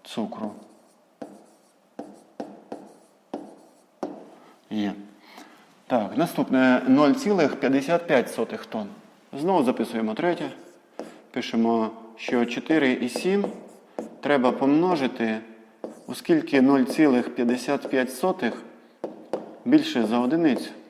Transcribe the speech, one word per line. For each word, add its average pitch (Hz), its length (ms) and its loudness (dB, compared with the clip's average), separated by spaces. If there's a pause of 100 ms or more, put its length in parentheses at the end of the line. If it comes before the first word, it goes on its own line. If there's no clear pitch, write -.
цукру. 107 480 -8 (4000)
Є. 104 240 -2 (960)
Так, 107 300 -2
наступне 131 720 2
нуль 139 240 6
цілих 160 480 2
п'ятдесят 233 480 0
п'ять 131 240 2
сотих 110 340 -6
тонн. 107 220 -8 (460)
Знову 156 300 0
записуємо 117 500 -2
третє. 151 380 -2 (800)
Пишемо, 113 580 0 (260)
що 120 300 0
чотири 135 460 0
і 123 180 -2
сім 196 360 0 (760)
треба 131 300 4
помножити, 135 880 2 (680)
оскільки 143 540 2
нуль 135 220 6
цілих 123 520 2
п'ятдесят 127 540 -2
п'ять 127 240 0
сотих 185 480 -2 (1040)
більше 131 400 2
за 113 140 0
одиницю. 131 520 0 (180)